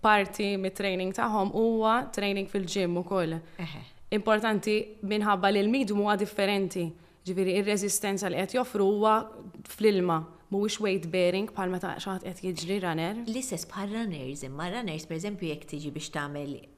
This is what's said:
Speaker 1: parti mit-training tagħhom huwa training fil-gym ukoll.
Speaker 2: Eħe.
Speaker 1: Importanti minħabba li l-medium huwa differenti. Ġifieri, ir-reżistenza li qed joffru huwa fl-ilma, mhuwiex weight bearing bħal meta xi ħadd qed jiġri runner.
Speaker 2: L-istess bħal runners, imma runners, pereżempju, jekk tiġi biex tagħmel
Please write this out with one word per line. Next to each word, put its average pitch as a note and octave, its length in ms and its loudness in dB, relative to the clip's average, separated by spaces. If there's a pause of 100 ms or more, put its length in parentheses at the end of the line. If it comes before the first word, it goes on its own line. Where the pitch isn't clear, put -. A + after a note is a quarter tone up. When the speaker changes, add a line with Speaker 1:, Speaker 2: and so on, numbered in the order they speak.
Speaker 1:
parti G3+ 560 4
mit-training F#3+ 560 -2
tagħhom G#3+ 400 2
huwa A3+ 560 4
training G3 380 -2
fil-gym F3+ 500 0
ukoll. F3 380 0 (180)
Speaker 2:
Eħe. D3 240 -10 (340)
Speaker 1:
Importanti G#3+ 600 2 (260)
minħabba G3+ 500 2
li G3+ 120 4
l-medium G#3 400 2
huwa G#3 160 2
differenti. G3 680 0 (400)
Ġifieri, F#3 320 0
ir-reżistenza G3+ 720 0
li - 80 -2
qed F#3 220 -2
joffru G#3 260 2
huwa G#3 300 6 (500)
fl-ilma, F3+ 540 4 (340)
mhuwiex G#3 320 0
weight F#3 240 0
bearing F#3 460 2
bħal F#3 180 0
meta F3+ 240 -4
xi - 140 -6
ħadd F#3 160 -6
qed - 160 -10 (180)
jiġri F3+ 240 -2
runner. E3+ 400 -2
Speaker 2:
L-istess A3+ 460 -4
bħal G3+ 240 -6
runners, C#3+ 500 -6
imma C#3+ 300 -6
runners, E3 340 -6
pereżempju, F3 400 -6
jekk D#3 240 -6
tiġi D3 220 -6
biex D#3 180 -10
tagħmel C#3+ 400 -6 (240)